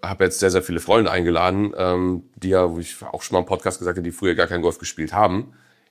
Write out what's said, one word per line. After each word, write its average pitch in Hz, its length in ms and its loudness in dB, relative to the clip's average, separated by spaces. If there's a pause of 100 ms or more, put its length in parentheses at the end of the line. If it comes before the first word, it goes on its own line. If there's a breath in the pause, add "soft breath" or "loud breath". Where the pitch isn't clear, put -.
hab 95 180 -6
jetzt 92 180 2
sehr, 95 120 4
sehr 90 100 2
viele 85 180 -4
Freunde 104 300 4
eingeladen, 90 680 0
ähm, 90 480 0 (120)
die 92 140 -6
ja, 90 200 4
wo 82 80 -6
ich 85 240 -10
auch - 220 -10
schon - 100 -6
mal 92 60 2
im - 80 -2
Podcast 92 320 -4
gesagt 87 180 -4
habe, 87 100 -6
die 85 40 -4
früher 87 240 -2
gar 87 100 2
kein 87 160 -2
Golf 85 160 0
gespielt 78 340 -10
haben, 101 420 0 (380 soft breath)